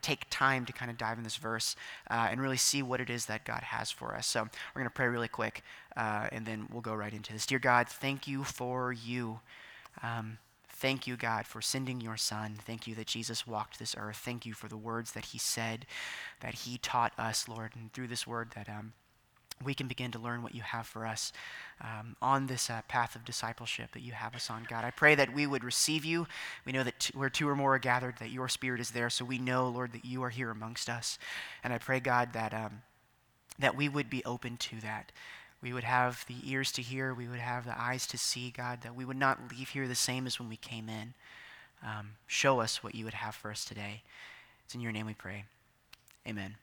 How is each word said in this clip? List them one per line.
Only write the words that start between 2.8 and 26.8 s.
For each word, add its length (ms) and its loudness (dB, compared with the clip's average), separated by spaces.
what 180 0
it 80 -2
is 160 -2
that 200 -4
God 180 -2
has 260 -2
for 260 -4
us. 120 0
So 200 2
we're 80 -4
gonna 100 0
pray 160 2
really 200 2
quick, 360 -2
uh, 340 0
and 140 -6
then 260 -6
we'll 100 -6
go 120 -2
right 200 -2
into 200 -8
this. 120 -2
Dear 140 4
God, 300 8
thank 380 -2
you 160 0
for 500 -2
you. 460 -2
Um, 340 -4
thank 380 2
you, 100 -2
God, 280 2
for 160 -8
sending 380 0
your 160 -4
son. 400 -2
Thank 220 -8
you 80 -6
that 120 -6
Jesus 380 -2
walked 340 -2
this 180 -4
earth. 260 -4
Thank 220 -4
you 80 -6
for 160 -10
the 80 -8
words 340 -2
that 140 -8
he 120 -10
said, 480 0
that 140 -6
he 240 -6
taught 420 4
us, 300 0
Lord, 260 -6
and 160 -12
through 160 -6
this 180 -4
word 260 -4
that, 180 -10
um, 240 -8
we 120 -2
can 160 -2
begin 220 -4
to 80 -6
learn 220 -2
what 140 -6
you 60 -6
have 260 -4
for 180 -6
us, 280 -2
um, 400 -6
on 260 6
this, 220 0
uh, 180 -2
path 260 2
of 120 -12
discipleship 680 -4
that 80 -10
you 140 -8
have 200 -6
us 160 -4
on, 140 -6
God. 220 -2
I 60 0
pray 240 12
that 180 8
we 120 4
would 200 2
receive 400 4
you. 240 2
We 80 -4
know 120 4